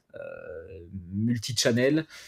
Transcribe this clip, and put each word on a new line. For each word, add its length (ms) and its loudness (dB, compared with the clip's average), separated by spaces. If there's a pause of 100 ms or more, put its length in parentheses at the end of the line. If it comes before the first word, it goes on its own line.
(140)
euh, 40 -12 (960)
multi-channel, 920 4 (220)